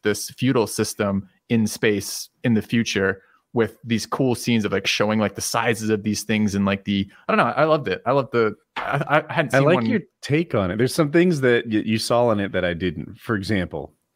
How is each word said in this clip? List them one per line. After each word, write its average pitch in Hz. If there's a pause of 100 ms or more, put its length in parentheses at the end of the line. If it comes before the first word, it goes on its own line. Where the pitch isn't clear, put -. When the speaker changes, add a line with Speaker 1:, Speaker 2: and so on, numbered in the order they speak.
Speaker 1:
this -
feudal 123
system 101 (180)
in 113
space - (160)
in 120
the 107
future 98 (320)
with 110
these 113
cool 127
scenes 113
of, 98
like, 98
showing, 107
like, 104
the 107
sizes 113
of 107
these 104
things 107
and, 98
like, 98
the, 98 (200)
I -
don't -
know, 120
I 143
loved 156
it. -
I 117
loved 135
the, 110 (200)
I, 143
I -
hadn't 139
Speaker 2:
I 135
Speaker 1:
seen 139
Speaker 2:
like 165
Speaker 1:
one. 233
Speaker 2:
your 220 (200)
take 160
on 95
it. 107
There's 120
some 151
things 170
that 123
y-, 107
you 110
saw 120
in 104
it 98
that 90
I 87
didn't. 85
For -
example, 95 (220)